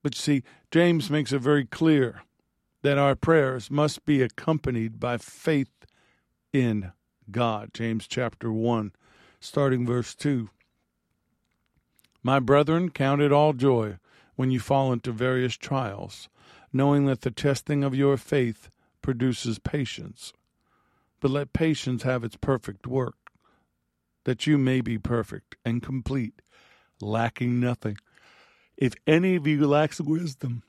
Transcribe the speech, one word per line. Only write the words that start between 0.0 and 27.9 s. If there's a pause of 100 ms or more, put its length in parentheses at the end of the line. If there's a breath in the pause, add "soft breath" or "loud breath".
But
see, (260 soft breath)
James
makes
it
very
clear (580)
that
our
prayers
must
be
accompanied
by
faith (640)
in (400)
God.
James
chapter
one, (480 soft breath)
starting
verse
two. (1700)
My
brethren,
count
it
all
joy (380 soft breath)
when
you
fall
into
various
trials, (460 soft breath)
knowing
that
the
testing
of
your
faith (320)
produces
patience. (880)
But
let
patience
have
its
perfect
work, (1080)
that
you
may
be
perfect
and
complete, (580 soft breath)
lacking
nothing. (760 soft breath)